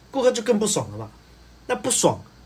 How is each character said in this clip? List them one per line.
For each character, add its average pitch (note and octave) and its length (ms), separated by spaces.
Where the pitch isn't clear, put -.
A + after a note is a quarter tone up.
顾 C4+ 100
客 B3 100
就 A3+ 100
更 A3 160
不 G#3+ 80
爽 A#2+ 260
了 G#2 60
嘛， G#2+ 120
那 B3 80
不 - 160
爽 - 280